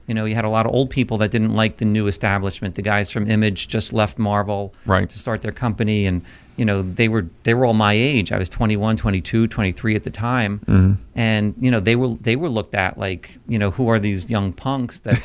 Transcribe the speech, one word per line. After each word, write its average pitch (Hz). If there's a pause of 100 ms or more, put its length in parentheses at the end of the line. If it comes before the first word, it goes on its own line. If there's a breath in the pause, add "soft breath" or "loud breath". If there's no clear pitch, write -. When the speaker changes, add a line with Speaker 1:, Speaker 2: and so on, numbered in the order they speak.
Speaker 1:
You 117
know, 110
you 107
had 113
a 107
lot 110
of 117
old 131
people 113
that 104
didn't 110
like 110
the 113
new 104
establishment. 98
The 104
guys 101
from 107
Image 107
just -
left 107
Marvel 101 (100)
Speaker 2:
Right. 95
Speaker 1:
to -
start 110
their 110
company, 107
and, 90 (360 loud breath)
you 120
know, 101
they 95
were, 110 (160)
they 117
were 127
all 117
my 107
age. 113
I 101
was 95
twenty-one, 110
twenty-two, 110
twenty-three 107
at 107
the -
time. 107
Speaker 2:
Mm-hmm. 95 (220)
Speaker 1:
And, 107
you 127
know, 117
they 113
were, 123
they 113
were 165
looked 110
at 95
like, 95
you 113
know, 101
"Who 123
are 113
these 101
young 101
punks 131
that, -